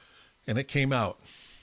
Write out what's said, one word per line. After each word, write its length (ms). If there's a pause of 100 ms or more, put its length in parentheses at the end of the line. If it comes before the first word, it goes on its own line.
(480)
and 100
it 100
came 240
out. 280 (440)